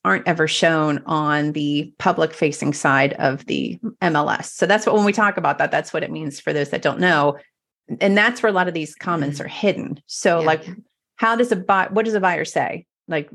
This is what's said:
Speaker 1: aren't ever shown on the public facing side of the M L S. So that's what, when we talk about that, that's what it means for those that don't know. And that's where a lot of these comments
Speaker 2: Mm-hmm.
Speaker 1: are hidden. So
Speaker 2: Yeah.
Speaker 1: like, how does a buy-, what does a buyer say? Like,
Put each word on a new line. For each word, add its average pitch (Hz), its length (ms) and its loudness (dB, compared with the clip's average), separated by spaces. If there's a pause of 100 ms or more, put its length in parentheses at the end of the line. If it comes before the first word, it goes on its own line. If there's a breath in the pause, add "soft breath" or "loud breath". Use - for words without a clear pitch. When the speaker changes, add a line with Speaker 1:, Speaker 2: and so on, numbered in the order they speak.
Speaker 1:
aren't 190 240 0
ever 170 180 2
shown 156 600 2
on 147 460 0
the 147 460 -4
public 165 360 0
facing 147 400 -2
side 139 400 2
of 135 320 -2
the 135 340 -6 (220)
M 170 120 2
L 147 160 0
S. - 220 -6
So - 140 0
that's 202 200 2
what, 214 80 2
when 208 120 4
we 202 60 2
talk 202 260 0
about 147 200 0
that, 151 120 0
that's 151 220 -2
what 156 120 -4
it 151 80 -8
means 156 260 -8
for - 140 -4
those 143 180 -2
that - 120 -4
don't 147 180 -2
know. 147 380 4 (600 loud breath)
And 196 160 4
that's 226 260 2
where 226 80 4
a 196 40 -2
lot 180 140 2
of 170 60 -6
these 156 200 -8
comments 147 440 -4
Speaker 2:
Mm-hmm. - 80 -8
Speaker 1:
are - 20 -12
hidden. - 580 -2
So 170 340 0
Speaker 2:
Yeah. 156 60 0
Speaker 1:
like, 156 200 0 (500)
how 226 180 2
does 240 160 2
a 208 60 2
buy-, 185 340 0
what 214 140 0
does 220 100 -2
a 208 60 0
buyer 175 240 0
say? - 420 -4 (220)
Like, 147 260 -4